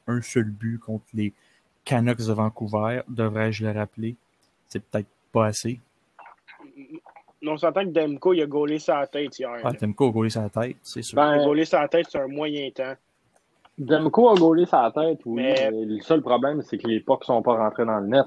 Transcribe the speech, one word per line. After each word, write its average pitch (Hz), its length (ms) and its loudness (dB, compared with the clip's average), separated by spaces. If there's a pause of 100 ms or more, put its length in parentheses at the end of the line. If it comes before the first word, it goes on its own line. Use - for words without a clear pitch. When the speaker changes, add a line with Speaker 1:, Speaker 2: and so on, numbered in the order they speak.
Speaker 1:
un 120 140 -2
seul 113 240 -2
but 110 340 -6
contre 110 340 -10
les 104 200 -4 (520)
Canucks 120 400 0
de 110 80 0
Vancouver, 110 760 -2
devrais-je 110 580 -2
le 107 120 -2
rappeler, 110 380 -6 (520)
c'est - 160 -10
peut-être 107 260 -6 (220)
pas 113 160 2
assez. 117 320 -6 (1700)
Speaker 2:
On 156 100 -4
s'entend 170 260 0
que 190 60 -4
Demko, 156 440 0
il 165 80 2
a 147 40 2
gaulé 147 340 -2
sa 147 280 0
tête 143 320 -8
hier, 127 100 -6 (140)
Speaker 1:
Ah, 123 80 0
Speaker 2:
là. 113 80 -8
Speaker 1:
Demko 110 300 0
a - 20 2
gaulé 110 180 0
sa 107 200 -4
tête, 123 320 -4
c'est - 200 -12
sûr. - 140 -12
Speaker 3:
Ben, 147 220 4
Speaker 2:
Il 147 40 4
a 143 40 2
gaulé 147 200 2
sa 151 220 2
tête, 165 220 0
c'est 151 100 -6
un 135 80 -4
moyen 147 440 -6
temps. 131 220 -8 (840)
Speaker 3:
Demko 156 520 4
a 214 60 8
gaulé 170 300 6
sa 120 260 4
tête, 156 340 0
oui, 117 160 -4
Speaker 2:
Mais 131 300 2
Speaker 3:
mais 110 140 -4
le 107 160 -6
seul 160 200 2
problème, 131 400 0
c'est 117 160 -8
que 117 100 -6
les 110 120 0
pucks 131 240 0
sont 120 180 2
pas 120 140 2
rentrés 113 300 0
dans 110 140 0
le 98 80 -4
net, 131 200 4